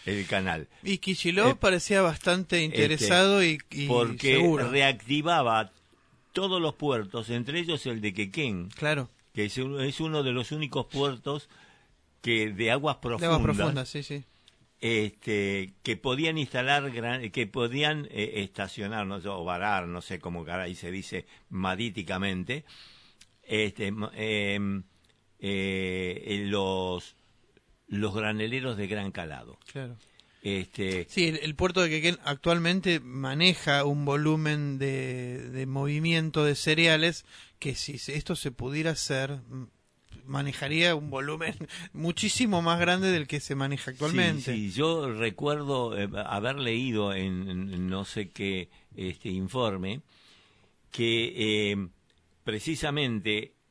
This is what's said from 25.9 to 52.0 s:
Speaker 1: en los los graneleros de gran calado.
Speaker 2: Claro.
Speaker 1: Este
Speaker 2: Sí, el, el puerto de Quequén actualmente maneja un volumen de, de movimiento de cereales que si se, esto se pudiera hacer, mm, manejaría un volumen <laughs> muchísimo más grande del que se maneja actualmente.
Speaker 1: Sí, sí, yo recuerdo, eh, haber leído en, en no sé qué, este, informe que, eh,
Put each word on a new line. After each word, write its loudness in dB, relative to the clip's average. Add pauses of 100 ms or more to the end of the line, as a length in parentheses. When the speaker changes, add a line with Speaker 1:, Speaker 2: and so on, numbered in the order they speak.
Speaker 1:
en -2
los -2 (720)
los -2
graneleros -2
de -4
gran -4
calado. -10 (140)
Speaker 2:
Claro. -10 (440)
Speaker 1:
Este -2
Speaker 2:
Sí, 2
el, 0
el -4
puerto 2
de 6
Quequén 2
actualmente 2
maneja 2
un 2
volumen 2
de, -4
de -6
movimiento 2
de 4
cereales 4 (340)
que -4
si -8
se, -6
esto -2
se -4
pudiera -2
hacer, -2
mm, -12 (580)
manejaría 0
un -4
volumen -4
<laughs> -14
muchísimo 0
más 4
grande 4
del 2
que -2
se -4
maneja -2
actualmente. 2 (120)
Speaker 1:
Sí, -2
sí, -6
yo 2
recuerdo, -2
eh, 0 (160)
haber -2
leído 0
en, -2
en -4
no -2
sé -8
qué, -4 (280)
este, -8
informe -2 (920)
que, 2
eh, -2 (560)